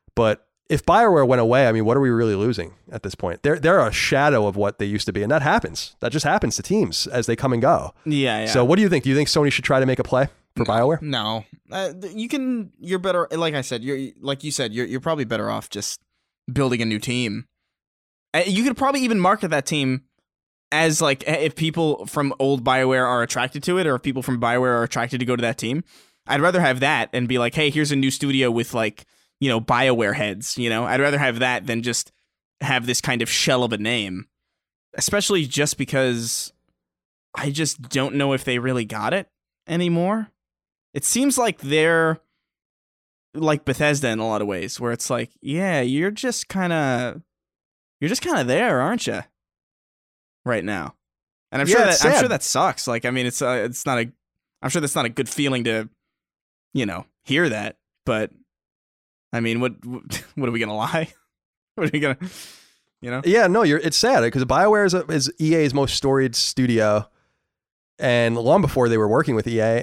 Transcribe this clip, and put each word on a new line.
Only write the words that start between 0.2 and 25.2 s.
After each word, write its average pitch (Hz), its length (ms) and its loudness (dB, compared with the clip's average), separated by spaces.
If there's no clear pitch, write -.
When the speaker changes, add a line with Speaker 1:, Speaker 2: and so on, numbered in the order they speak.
Speaker 1:
if 151 160 0
BioWare 180 400 6
went 123 160 4
away, 123 240 6
I 113 60 4
mean, 110 120 2
what 123 120 4
are 139 40 4
we 135 100 4
really 113 260 2
losing 101 360 -2
at 113 120 -12
this 95 140 -8
point? - 260 -6
They're, 151 160 2
they're 160 260 4
a 107 80 0
shadow 135 540 2
of 98 100 0
what 101 220 0
they 101 80 -2
used 104 200 -4
to 104 60 -2
be, 101 100 -2
and 107 100 -2
that 151 100 2
happens. - 580 -2
That 120 120 -2
just 156 120 -2
happens 147 320 0
to 98 60 -8
teams - 460 0
as 123 180 -2
they 117 80 0
come 131 180 0
and 117 80 0
go. 139 320 2
Speaker 2:
Yeah, 135 340 0
yeah. 107 60 -4
Speaker 1:
So 123 180 4
what 156 120 6
do 214 60 4
you 202 60 4
think? 151 140 2
Do 135 80 2
you 135 60 4
think 147 120 2
Sony 147 240 2
should 131 120 -4
try 131 160 2
to 131 60 2
make 127 120 2
a 127 60 -2
play 131 240 2
for 120 60 -2
Speaker 2:
No, 113 80 0
Speaker 1:
BioWare? 131 320 2
Speaker 2:
no. 113 420 -4
Uh, 185 200 -4
th-, 185 220 -14
you 226 140 -8
can, 254 500 -4
you're 180 220 -4
better, 175 320 0
like 165 220 0
I 135 80 -2
said, 120 200 -6
you're, 135 380 -6
like 139 240 -6
you 147 80 -6
said, 117 200 -4
you're, 120 140 -2
you're 127 140 -6
probably 151 240 -4
better 110 260 -4
off 107 180 -8
just - 320 -8
building 123 300 0
a 113 40 -2
new 110 160 -2
team. 120 480 -4
Uh, 165 140 4
you 202 160 2
could 254 140 0
probably 269 240 0
even 226 180 0
market 190 300 2
that 147 180 -2
team 131 380 -2
as, 156 320 2
like, 139 260 0
uh, 156 40 -2
if 151 240 -2
people 160 500 -2
from 139 320 -2
old 135 260 0
BioWare 131 420 2
are 123 160 0
attracted 127 420 -4
to 180 140 0
it, 175 80 0
or 135 100 2
if 117 60 -10
people 131 200 -4
from 123 180 -4
BioWare 123 380 2
are 117 60 0
attracted 120 340 -4
to 120 80 -4